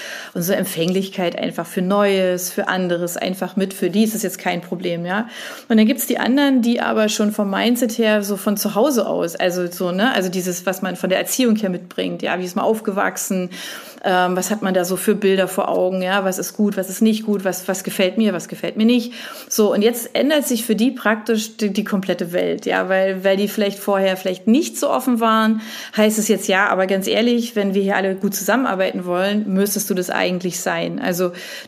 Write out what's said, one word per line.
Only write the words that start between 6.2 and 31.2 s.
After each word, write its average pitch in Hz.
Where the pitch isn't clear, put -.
die 233
aber 220
schon 208
vom 208
Mindset 220
her 214
so 196
von 208
zu 208
Hause 240
aus, 170
also 180
so, 175
ne, 202
also 196
dieses, 180
was 185
man 185
von 185
der 190
Erziehung 240
her 214
mitbringt, 175
ja, -
wie 185
ist 180
man -
aufgewachsen, 190
ähm, 180
was 185
hat 214
man 190
da 180
so 185
für 208
Bilder 190
vor 185
Augen, 185
ja, 190
was 190
ist -
gut, 208
was 185
ist 190
nicht 220
gut, 202
was, 180
was 190
gefällt 185
mir, 220
was 165
gefällt -
mir 214
nicht. 240
So, 208
und 208
jetzt 240
ändert 294
sich 226
für 214
die 233
praktisch 220
die, 208
die 208
komplette 185
Welt, 175
ja, 185
weil, 190
weil 196
die 202
vielleicht 202
vorher 190
vielleicht 185
nicht 277
so 285
offen 247
waren, 220
heißt 214
es 208
jetzt, 196
ja, 190
aber 190
ganz 190
ehrlich, 233
wenn 196
wir 202
hier 196
alle 190
gut 196
zusammenarbeiten 196
wollen, 196
müsstest 196
du 202
das 180
eigentlich 180
sein. 170
Also 180